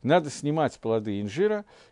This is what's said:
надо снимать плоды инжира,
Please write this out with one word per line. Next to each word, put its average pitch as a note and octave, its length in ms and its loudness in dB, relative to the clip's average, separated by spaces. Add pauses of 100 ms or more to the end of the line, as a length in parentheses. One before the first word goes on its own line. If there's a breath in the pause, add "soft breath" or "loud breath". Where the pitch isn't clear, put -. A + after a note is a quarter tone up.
надо D3 280 2
снимать D3 480 -2
плоды A2 420 -2
инжира, G3 440 -2 (280 soft breath)